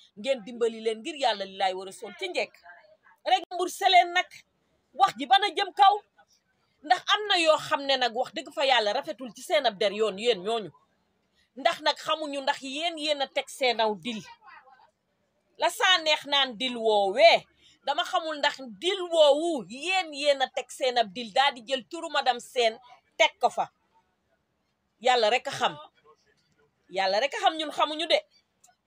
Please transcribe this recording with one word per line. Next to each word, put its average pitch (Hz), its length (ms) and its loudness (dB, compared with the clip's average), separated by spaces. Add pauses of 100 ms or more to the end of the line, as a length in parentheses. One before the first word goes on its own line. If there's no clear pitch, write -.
(160)
ngeen 247 280 -2
dimbali 226 360 -4
leen 220 200 -4
ngir 302 160 -10
Yàlla, 226 280 0
li 190 120 -16
laay 190 180 0
war 190 140 -10
a 190 40 -16
sol 208 240 -14
ci 381 120 -8
njëkk. 285 260 -6 (720)
Rek 349 240 -2
rembourser 370 400 -2
leen 349 220 4
nag. 359 140 0 (680)
Wax 370 200 2
ji 262 100 -6
bana 381 240 4
jëm 359 220 -4
kaw. 392 220 6 (920)
Ndax 349 180 0 (120)
am 415 120 -2
na 403 120 2
yoo 311 200 4
xam 294 260 -4
ne 269 120 2
nag, 240 200 0
wax 247 160 -4
dëgg - 220 -10
fa 302 100 -2
yàlla, 233 280 4
rafetul 269 420 -6
ci - 80 -18
seen 302 240 2
ab 214 120 0
der 202 140 2
yoon, 208 260 -2
yéen 220 240 0
ñooñu. 208 280 -4 (840)
Ndax 294 240 0
nag 302 180 0
xamuñu 311 420 -4
ndax 269 220 -2
yéen, 302 360 -6
yéen 294 240 -2
a 262 40 -2
teg 269 220 -6
seen 233 320 0
aw 220 140 2
dil. 214 280 -10 (1400)
La 311 120 0
saa 370 280 4
neex 311 280 0
naan 269 300 0
dil 247 200 -4
woowee. 220 600 4 (480)
Dama 294 180 -2
xamul 330 340 -4
ndax 285 180 -2 (240)
dil 381 200 -2 (120)
woowu, 302 560 4
yéen, 320 460 -2
yéen 285 280 0
a 262 60 -2
teg - 220 -8
seen 254 280 -2
ab 220 140 0
dil, 233 200 -12
daal 269 220 2
di 247 120 -18
jël 254 220 -4
turu 330 220 -10
madame 254 300 -2
Sène 233 380 -2 (400)
teg 311 200 4
ko 240 120 0
fa. 180 160 -4 (1400)
Yàlla 233 280 4
rek 254 180 0
a - 20 -8
xam. 226 240 -2 (1160)
Yàlla 190 300 2
rek 277 140 -2
a 466 60 -6
xam, 359 160 4
ñun 311 160 -6
xamuñu 311 340 -2
de. 320 120 4 (680)